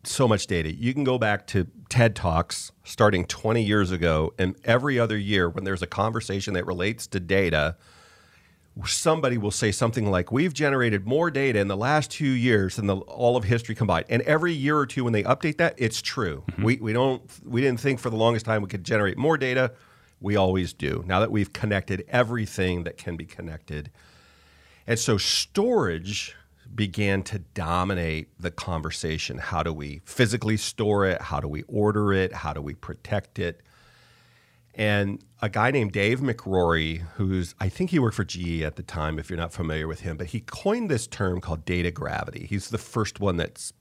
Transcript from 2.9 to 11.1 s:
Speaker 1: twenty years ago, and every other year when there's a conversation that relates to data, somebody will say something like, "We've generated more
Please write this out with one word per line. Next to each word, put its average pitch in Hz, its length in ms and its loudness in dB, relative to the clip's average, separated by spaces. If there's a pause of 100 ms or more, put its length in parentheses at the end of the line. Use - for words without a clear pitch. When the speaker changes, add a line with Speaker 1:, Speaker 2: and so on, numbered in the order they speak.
Speaker 1:
twenty 113 360 0
years 101 280 4
ago, 82 480 2
and 92 260 0
every 123 340 4
other 110 200 2
year 98 320 2
when 95 140 -6
there's 95 180 -2
a 87 40 -4
conversation 101 680 -2
that 90 100 -2
relates 92 440 -4
to 98 120 -2
data, 82 560 2 (1080)
somebody 151 500 0
will 104 140 0
say 107 200 0
something 113 400 0
like, 90 220 0
"We've 147 220 2
generated 123 520 2
more 156 240 2